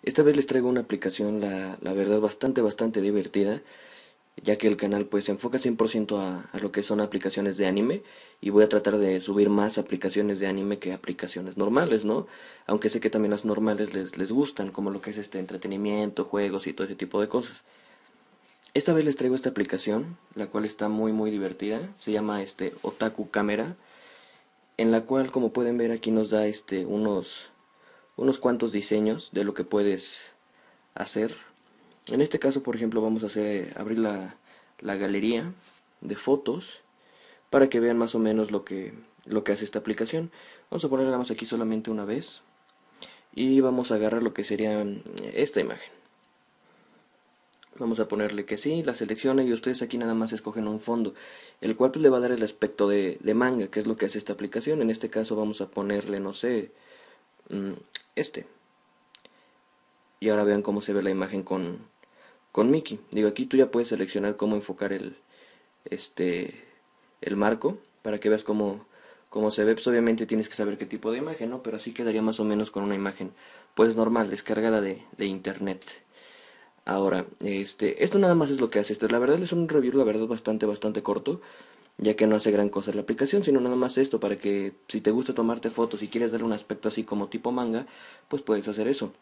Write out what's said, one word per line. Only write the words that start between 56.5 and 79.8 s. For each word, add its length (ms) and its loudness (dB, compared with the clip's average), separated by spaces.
mm, 240 -6
este. 320 -6
Y 100 0
ahora 140 4
vean 200 4
cómo 180 -2
se 100 -4
ve 120 2
la 80 0
imagen 320 -2
con, 340 -4
con 200 4
Mickey. 280 0
Digo, 180 2
aquí 160 -2
tú 120 2
ya 120 6
puedes 200 0
seleccionar 480 -2
cómo 180 0
enfocar 360 -4
el, 240 -6
este, 800 -4
el 140 -4
marco 420 2
para 180 -4
que 100 2
veas 120 4
cómo, 460 -2
cómo 220 0
se 140 0
ve. 100 6
Pues, 100 -4
obviamente 400 4
tienes 240 0
que 60 -16
saber 240 -2
qué 80 -6
tipo 240 -4
de 80 -2
imagen, 320 -6
¿no? 100 -8
Pero 160 -6
así 160 -10
quedaría 300 0
más 160 2
o 40 0
menos 280 0
con 100 -4
una 140 0
imagen, 380 -4
pues, 200 6
normal, 360 2
descargada 500 0
de, 220 -4
de 120 -4
internet. 580 -6
Ahora, 360 2
este, 640 0
esto 120 2
nada 160 6
más 160 4
es 120 0
lo 80 2
que 100 2
hace 140 0
esto. 160 0
La 100 4
verdad 240 4
es 80 -6
un 160 2
review, 240 4